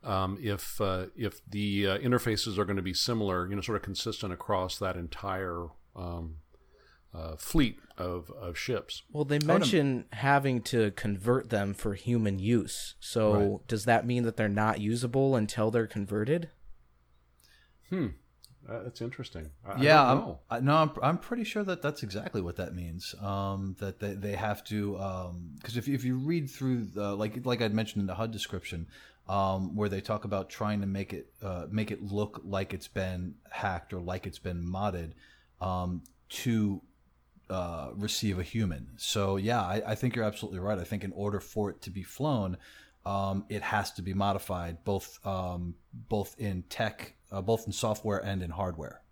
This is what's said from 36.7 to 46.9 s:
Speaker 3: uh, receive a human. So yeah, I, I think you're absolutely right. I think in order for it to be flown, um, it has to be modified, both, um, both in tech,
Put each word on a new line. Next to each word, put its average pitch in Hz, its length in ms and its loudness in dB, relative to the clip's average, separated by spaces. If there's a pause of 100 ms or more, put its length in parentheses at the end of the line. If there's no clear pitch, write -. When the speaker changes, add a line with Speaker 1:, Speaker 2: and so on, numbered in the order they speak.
Speaker 3:
uh, 85 460 -4
receive 101 460 0
a - 20 0
human. 85 540 -2
So 98 400 0
yeah, 110 260 2
I, 95 240 0
I 110 80 0
think 123 220 0
you're 113 80 0
absolutely 104 340 -2
right. 101 220 0
I - 20 -4
think 98 220 -4
in 95 80 -4
order 101 260 -2
for 101 320 -2
it - 120 -12
to - 80 -10
be 92 120 -6
flown, 107 540 0 (480)
um, 98 440 0
it 104 140 -4
has 104 300 0
to 92 100 -8
be 92 120 -2
modified, 95 680 0
both, - 420 -2
um, 90 520 -2 (160)
both 110 460 -2
in 95 260 -2
tech, - 500 -6 (160)